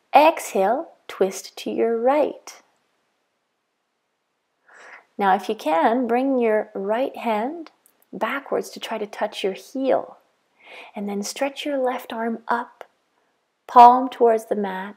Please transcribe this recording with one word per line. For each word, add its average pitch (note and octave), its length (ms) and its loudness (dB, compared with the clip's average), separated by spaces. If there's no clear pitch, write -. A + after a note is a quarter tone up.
Exhale, C#4 760 2
twist - 480 -4
to - 140 -10
your A3+ 260 0
right. C4 640 -2
Now, G3 180 2
if G3+ 140 -2
you A3 60 -4
can, C4 520 0
bring B3+ 320 0
your G#3+ 360 0
right G#3+ 420 -4
hand A#3+ 540 -6
backwards A3+ 580 -6
to G#3+ 100 -18
try A3+ 180 -8
to G#3 80 -6
touch - 360 -6
your F#3+ 120 -2
heel. - 640 -4
And G3+ 140 -8
then G3+ 140 -6
stretch C#4 420 -6
your C#4+ 140 -4
left B3 340 -4
arm A3+ 360 -6
up, - 360 -6
palm B3 440 8
towards A3+ 360 2
the G#3 100 -4
mat, G3 400 -6